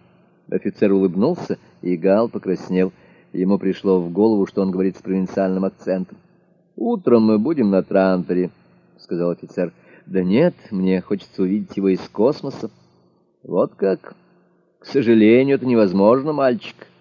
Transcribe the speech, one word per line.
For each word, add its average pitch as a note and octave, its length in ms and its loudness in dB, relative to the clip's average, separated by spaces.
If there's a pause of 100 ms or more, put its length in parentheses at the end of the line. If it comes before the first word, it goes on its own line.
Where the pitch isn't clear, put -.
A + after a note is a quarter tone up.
(480)
Офицер G2+ 440 -2
улыбнулся, G2 640 -2 (220)
и F2+ 160 -4
Гаал G2 320 2
покраснел. F#2 640 -4 (400)
Ему F#2 260 0
пришло F#2+ 420 0
в E2+ 120 -6
голову, G2+ 340 2
что - 160 -4
он F#2+ 80 -2
говорит F#2 260 -2
с - 60 -20
провинциальным F#2+ 640 -2
акцентом. F#2 540 -6 (580)
"Утром F3+ 480 2
мы G#2+ 140 2
будем B2 320 0
на F#2+ 120 2
Транторе", — F2+ 680 0 (480)
сказал F2 320 -6
офицер. E2+ 420 -8 (340)
"Да F#2 160 -4
нет, A#2+ 320 0 (160)
мне F#2 300 -2
хочется - 420 -8
увидеть F#2+ 340 -4
его G2 120 0
из F#2 200 0
космоса". C3 640 -4 (720)
"Вот G#2 320 -4
как? F#3+ 400 -4 (640)
К - 80 -20
сожалению, A#2+ 720 4
это A#2+ 100 -4
невозможно, A2+ 640 2
мальчик. C3 440 -2 (240)